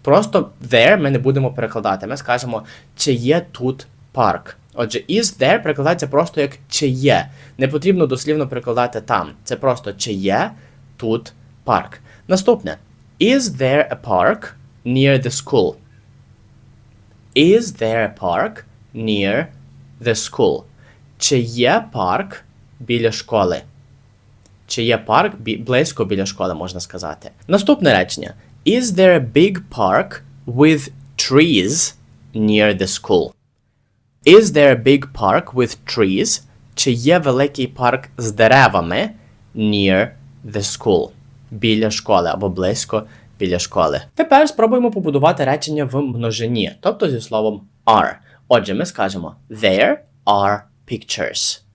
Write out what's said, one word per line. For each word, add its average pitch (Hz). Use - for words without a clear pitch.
Просто 175
there 131
ми 139
не 135
будемо 135
перекладати, 107
ми 135
скажемо, 123
чи 139
є 139
тут 131
парк. -
Отже, 117
is 208
there 165
перекладається 151
просто 147
як 139
чи -
є. 127
Не 131
потрібно 156
дослівно 143
перекладати 123
там. 90
Це 123
просто 120
чи 110
є 98
тут 110
парк. -
Наступне. 190
Is 254
there 135
a 120
park 107
near 131
the 117
school? -
Is 180
there 113
a -
park 104
near 110
the 113
school? -
Чи -
є 123
парк 104
біля 117
школи? 95
Чи 120
є 113
парк 175
бі-, 113
близько 123
біля 95
школи, 92
можна 90
сказати. -
Наступне 196
речення. -
Is 233
there 185
a 117
big 180
park 110
with 139
trees 135
near 107
the 95
school? 87
Is 190
there 147
a 117
big 135
park 113
with 123
trees? 104
Чи -
є 135
великий 139
парк 123
з 113
деревами 110
near 101
the 104
school? 95
Біля 110
школи 90
або 95
близько 95
біля 90
школи. 78
Тепер 311
спробуємо 233
побудувати 156
речення 147
в 131
множині, 117
тобто 196
зі 117
словом 107
are. 107
Отже, 98
ми 143
скажемо, 95
there 107
are 202
pictures. -